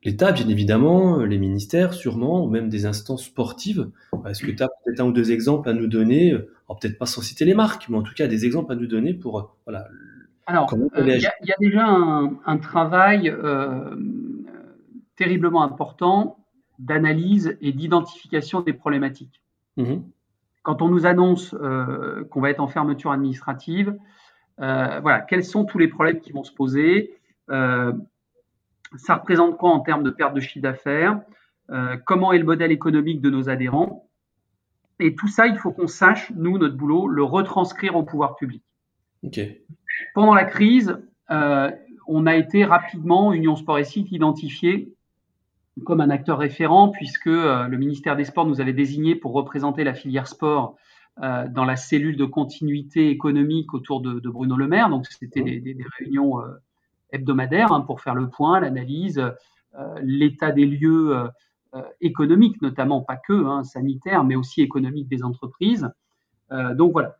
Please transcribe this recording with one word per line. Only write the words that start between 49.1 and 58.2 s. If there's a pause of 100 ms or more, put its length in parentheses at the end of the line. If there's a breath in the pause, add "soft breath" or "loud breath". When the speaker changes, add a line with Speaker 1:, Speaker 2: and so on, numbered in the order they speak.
Speaker 2:
pour
représenter
la
filière
sport, (480 soft breath)
euh,
dans
la
cellule
de
continuité
économique
autour
de,
de
Bruno
Le
Maire.
Donc,
c'était
Speaker 1:
Mhm.
Speaker 2:
des,
des,
des (120)
réunions,
euh, (600)
hebdomadaire,
hein,
pour
faire
le